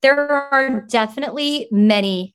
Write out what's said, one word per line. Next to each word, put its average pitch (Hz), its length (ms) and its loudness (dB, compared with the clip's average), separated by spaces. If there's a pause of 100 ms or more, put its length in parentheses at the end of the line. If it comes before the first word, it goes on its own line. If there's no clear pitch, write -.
there 285 280 2
are 269 520 0
definitely 269 880 -4
many 202 640 2